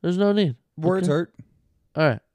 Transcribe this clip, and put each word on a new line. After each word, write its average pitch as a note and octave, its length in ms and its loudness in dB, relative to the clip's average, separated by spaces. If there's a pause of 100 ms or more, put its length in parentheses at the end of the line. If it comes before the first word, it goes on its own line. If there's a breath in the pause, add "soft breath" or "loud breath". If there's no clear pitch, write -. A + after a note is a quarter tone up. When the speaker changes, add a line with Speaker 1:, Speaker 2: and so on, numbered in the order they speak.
Speaker 1:
There's F3+ 160 -2
no G3+ 140 2
need. F#3+ 240 0 (220)
Speaker 2:
Words F3+ 300 0
Speaker 1:
Okay? C#3+ 60 0
Speaker 2:
hurt. E3+ 220 -4 (600)
Speaker 1:
All D#3+ 140 2
right. A2+ 100 -2 (160)